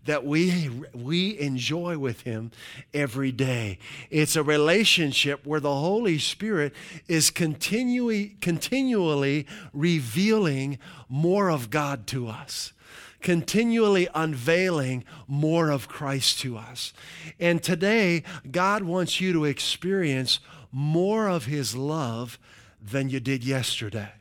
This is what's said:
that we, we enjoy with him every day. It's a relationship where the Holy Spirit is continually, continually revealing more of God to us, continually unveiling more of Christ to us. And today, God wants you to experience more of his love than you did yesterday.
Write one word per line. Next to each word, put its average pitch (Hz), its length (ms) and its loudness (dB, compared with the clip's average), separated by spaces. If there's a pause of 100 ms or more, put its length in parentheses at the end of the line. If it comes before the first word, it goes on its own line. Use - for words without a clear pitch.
that 147 200 -2
we, 160 460 2 (240)
we 175 440 -2
enjoy 147 600 -2
with 135 240 -4
him 113 280 -6 (440)
every 135 360 0
day. 120 480 -2 (300)
It's 151 280 2
a 156 60 2
relationship 151 1000 4
where 147 160 -2
the 143 140 0
Holy 180 440 2
Spirit 170 540 -2 (360)
is 160 220 4
continually, 214 1080 0
continually 165 1040 2 (280)
revealing 147 1040 2 (320)
more 175 400 2
of 127 180 -2
God 139 380 -2
to 127 200 -6
us, - 460 -10 (480)
continually 202 920 4
unveiling 151 920 0 (220)
more 156 440 2
of 135 180 0
Christ 139 520 -2
to 123 160 -6
us. 117 380 -12 (440)
And 170 240 2
today, 180 600 2 (280)
God 196 340 0
wants 175 360 -2
you 185 140 0
to 151 100 2
experience 147 960 -2 (320)
more 180 560 2
of 170 180 0
his 131 300 -2
love 127 640 -4 (420)
than 131 300 -2
you 131 100 -2
did 127 240 -2
yesterday. 117 760 -4